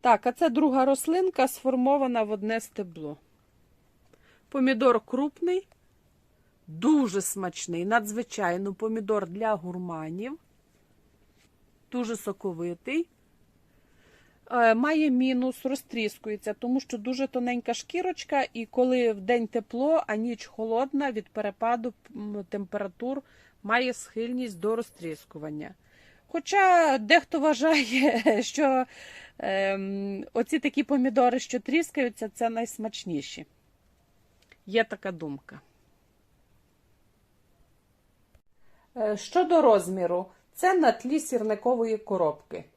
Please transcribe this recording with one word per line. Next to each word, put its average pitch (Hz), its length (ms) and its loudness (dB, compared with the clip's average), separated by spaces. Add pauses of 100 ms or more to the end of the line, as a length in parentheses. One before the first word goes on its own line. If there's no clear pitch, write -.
Так, 240 260 4
а 247 40 2
це 320 180 2
друга 262 360 4
рослинка, 320 640 2
сформована 254 760 0
в 208 80 -4
одне 214 300 -4
стебло. 160 560 -12 (1300)
Помідор 254 500 4
крупний, 339 680 -2 (1000)
дуже 202 540 2
смачний, 175 640 -6
надзвичайно 208 880 -2
помідор 214 540 -2
для 208 280 -2
гурманів, 180 840 -8 (1500)
дуже 233 240 -4
соковитий. 196 920 -6 (1400)
Е, 233 240 6
має 302 340 2
мінус, 254 560 0
розтріскується, 214 880 -6
тому 247 260 -2
що - 180 -6
дуже 254 300 -4
тоненька 247 460 -4
шкірочка, 339 800 -2
і 226 120 -8
коли 254 480 2
вдень 214 340 0
тепло, 254 600 0
а 214 80 -2
ніч 226 300 -4
холодна, 262 680 -2
від 214 180 -8
перепаду, 226 640 -4 (220)
м, 208 340 -10
температур 208 720 -6 (420)
має 240 300 0
схильність 233 680 -6
до 214 160 0
розтріскування. 156 1000 -10 (580)
Хоча 339 680 4
дехто 285 420 2
вважає, 269 840 2
<laughs> 220 200 4
що, 262 420 0 (540)
ем, 196 960 -4
оці 240 260 -2
такі 285 240 -2
помідори, 254 560 2
що 247 200 -6
тріскаються, 247 680 -2
це 233 200 -4
найсмачніші. 214 960 -8 (1200)
Є 220 180 2
така 196 280 -6
думка. 156 500 -12 (3250)
Е, 214 200 0
щодо 349 440 4
розміру, 185 640 2 (280)
це 370 200 2
на 311 180 6
тлі 277 280 -2
сірникової 226 760 -2
коробки. 170 680 -4 (120)